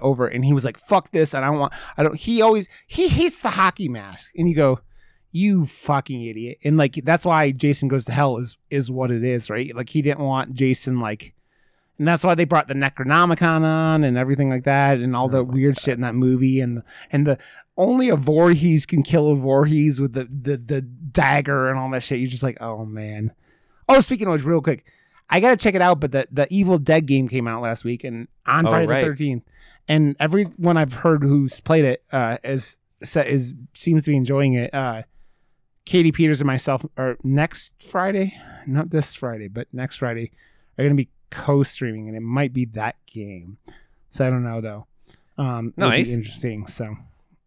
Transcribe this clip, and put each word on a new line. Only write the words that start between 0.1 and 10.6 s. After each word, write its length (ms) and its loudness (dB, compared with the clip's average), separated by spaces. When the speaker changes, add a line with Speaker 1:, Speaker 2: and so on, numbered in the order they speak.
Speaker 1:
and 200 -2
he 80 4
was 100 0
like, 140 -6
"Fuck 320 0
this, 240 0
and 100 -4
I 40 0
don't 120 -2
want, 140 -4
I 60 0
don't," 160 0
he 220 -2
always, 280 4
he 220 -2
hates 300 2
the 120 -4
hockey 380 -2
mask, 480 -12
and 120 2
you 80 2
go, 240 2
"You 360 2
fucking 560 -6
idiot." 420 -10
And, 140 2
like, 160 2
that's 220 0
why 240 2
Jason 380 0
Goes 180 -2
to 60 -8
Hell 260 0
is, 180 -10
is 200 -4
what 200 -4
it 120 -2
is, 280 -4
right? 260 -6
Like, 140 -10
he 120 0
didn't 220 0
want 300 -4
Jason, 460 0